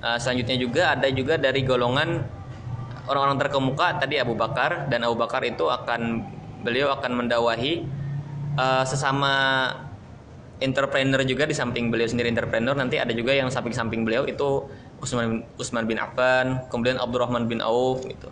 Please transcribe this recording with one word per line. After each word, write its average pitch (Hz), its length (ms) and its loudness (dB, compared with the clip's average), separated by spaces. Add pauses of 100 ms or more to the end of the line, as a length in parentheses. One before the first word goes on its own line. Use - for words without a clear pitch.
Eh, 117 180 0
selanjutnya 127 380 0
juga 127 220 2 (120)
ada 135 160 2
juga 131 240 2
dari 135 320 2
golongan 131 560 2 (840)
orang-orang 139 340 2
terkemuka 143 560 2
tadi 139 240 0
Abu 117 160 0
Bakar, 131 480 0
dan 117 160 0
Abu 117 160 2
Bakar 123 240 0
itu 131 240 0
akan, 117 640 -2 (320)
beliau 135 320 2
akan 123 320 -2
mendakwahi, 117 560 2 (720)
eh, 131 320 4
sesama 139 480 2 (1300)
entrepreneur 135 640 2
juga 131 160 0
di 151 160 0
samping 123 320 0
beliau 113 160 2
sendiri 117 240 0
entrepreneur, 117 480 0
nanti 135 240 0
ada 120 80 -2
juga 117 240 0
yang 131 160 2
samping-samping 113 560 -2
beliau 113 240 2
itu 139 400 -2 (320)
Utsman, 113 400 -2 (160)
Utsman 117 320 -2
bin 110 80 0
Affan, 127 720 2
kemudian 123 240 0
Abdurrahman 120 560 0
bin 117 80 -2
Auf 127 480 0
gitu. - 260 -14